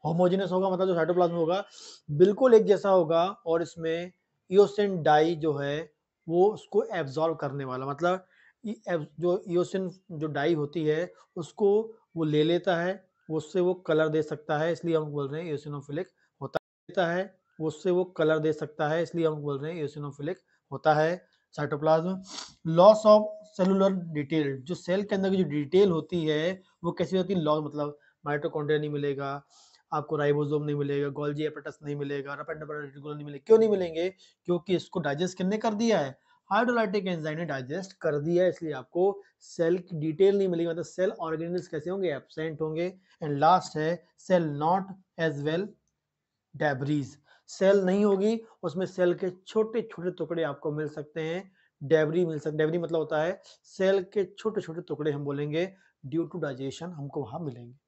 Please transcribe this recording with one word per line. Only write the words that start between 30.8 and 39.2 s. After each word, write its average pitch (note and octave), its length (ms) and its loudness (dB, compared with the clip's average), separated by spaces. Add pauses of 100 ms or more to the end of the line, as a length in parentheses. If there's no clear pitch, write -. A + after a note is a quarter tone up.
गोल्गी D3 340 -4
एपरेटस D3+ 400 -8
नहीं D3 120 -6
मिलेगा, C#3+ 380 -6
रफ D3 160 -12
एंड D#3 100 -10
डबल D3+ 160 -10
रेटिकुलम C#3+ 400 -12
नहीं D3 100 -12
मिलेगा। C#3+ 220 -14
क्यों A3 100 8
नहीं A3 120 6
मिलेंगे? F3+ 400 -2 (360)
क्योंकि F3 300 0
इसको - 240 -2
डाइजेस्ट D3+ 380 -2
किसने F#3+ 200 0
कर A3 160 0
दिया G#3+ 260 2
है? C3+ 200 -4 (300)
हाइड्रोलाइटिक G#3+ 580 0
एंजाइम D#3 300 -4
ने E3+ 80 -4
डाइजेस्ट D3 480 -6
कर D3+ 260 -2
दिया E3+ 240 2
है, F#3 60 4
इसलिए E3 240 -6
आपको F#3 480 -2 (200)